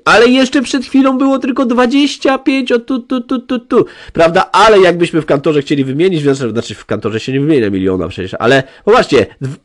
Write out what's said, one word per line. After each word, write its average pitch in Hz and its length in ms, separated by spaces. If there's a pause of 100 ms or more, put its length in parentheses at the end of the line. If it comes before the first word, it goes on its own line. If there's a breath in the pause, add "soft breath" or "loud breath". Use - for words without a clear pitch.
Ale 214 240
jeszcze 262 340
przed 254 220
chwilą 269 340
było 269 200
tylko 269 280
dwadzieścia 262 720
pięć, 262 340
o 240 60
tu, 254 200
tu, 254 220
tu, 254 180
tu, 247 200
tu. 233 280 (260 loud breath)
Prawda? 170 400
Ale 208 280
jakbyśmy 170 420
w - 40
kantorze 147 360
chcieli 139 220
wymienić, 156 380
znaczy, 135 280
znaczy 110 240
w - 100
kantorze 107 360
się 131 120
nie 135 80
wymienia 139 300
miliona 92 380
przecież, 92 300
ale 131 240 (220 loud breath)
popatrzcie, 175 420 (140)
w-, 135 240